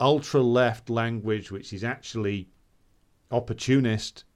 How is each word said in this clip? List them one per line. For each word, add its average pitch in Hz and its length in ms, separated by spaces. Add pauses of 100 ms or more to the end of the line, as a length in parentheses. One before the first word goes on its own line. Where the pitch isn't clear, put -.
ultra-left 123 880
language, 113 640
which 98 220
is 101 120
actually 104 640 (840)
opportunist, 120 920 (120)